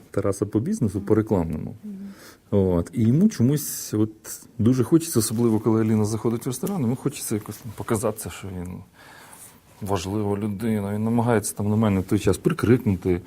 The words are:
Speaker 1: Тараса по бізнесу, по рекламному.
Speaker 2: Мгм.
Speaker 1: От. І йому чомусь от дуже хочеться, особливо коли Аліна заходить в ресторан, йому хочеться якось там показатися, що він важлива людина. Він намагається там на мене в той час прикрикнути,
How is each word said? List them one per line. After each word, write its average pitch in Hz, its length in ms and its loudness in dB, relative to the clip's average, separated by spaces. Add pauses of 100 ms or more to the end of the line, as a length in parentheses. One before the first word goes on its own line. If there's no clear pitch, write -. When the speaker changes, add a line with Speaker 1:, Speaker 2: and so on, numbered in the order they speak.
(120)
Speaker 1:
Тараса 101 340 -2
по 104 140 0
бізнесу, 120 420 -2
по 104 140 2
рекламному. 90 680 0
Speaker 2:
Мгм. 208 120 -12 (560)
Speaker 1:
От. 92 420 2
І 117 100 0
йому 151 260 4
чомусь - 640 -2
от 107 160 0 (500)
дуже 123 240 4
хочеться, 160 360 2
особливо 110 400 2
коли 110 220 2
Аліна 110 240 2
заходить 113 400 -2
в 139 40 -4
ресторан, 175 320 -4
йому 120 140 0
хочеться - 400 -4
якось 104 220 -8
там 107 180 -14
показатися, 107 540 -4
що - 180 -12
він 90 300 -10 (1040)
важлива 101 560 -2
людина. 104 560 -4
Він 107 100 -4
намагається 113 520 2
там 104 140 -2
на 107 60 2
мене 104 240 4
в 90 40 0
той 104 160 0
час 92 180 2
прикрикнути, 95 880 2